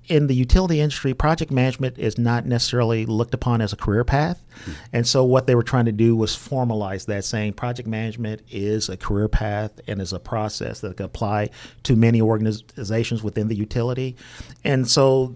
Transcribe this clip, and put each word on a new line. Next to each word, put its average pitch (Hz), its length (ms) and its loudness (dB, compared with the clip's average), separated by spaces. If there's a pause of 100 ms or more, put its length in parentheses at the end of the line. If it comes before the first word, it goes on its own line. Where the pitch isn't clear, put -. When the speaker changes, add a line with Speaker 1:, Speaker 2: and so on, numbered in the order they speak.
Speaker 1:
in 151 180 4
the 135 100 2
utility 151 460 4
industry, 139 320 0
project 156 380 0
management 127 480 0
is 110 180 -2
not 117 300 2
necessarily 117 580 0
looked 113 300 0
upon 117 260 0
as 104 100 -2
a - 60 -6
career 107 260 0
path. 151 400 0 (220)
Speaker 2:
Hmm. - 60 -12 (200)
Speaker 1:
And 120 160 0
so 131 160 4
what 127 240 4
they 127 80 4
were 117 80 4
trying 120 220 2
to 113 80 2
do 113 240 4
was 110 180 0
formalize 107 720 -4
that, 101 180 -4
saying 107 300 -4
project 120 340 -6
management 110 600 -6
is 107 400 -2
a 95 80 -10
career 104 320 0
path 104 580 -2
and 98 140 -6
is 92 100 -8
a 92 80 -8
process 107 640 -6
that 92 160 -10
can 95 80 -6
apply 104 460 -4 (320)
to 131 120 2
many 117 260 6
organizations 110 1000 -2
within 107 240 -2
the 113 80 -2
utility. 123 640 -4 (480)
And 131 220 2
so 131 480 4